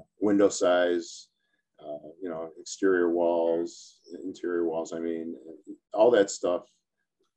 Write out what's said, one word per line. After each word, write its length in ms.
Window 300
size, 800
uh, 180
you 60
know, 200
exterior 520
walls, 880
interior 420
walls. 260
I 80
mean, 360
all 180
that 200
stuff, 320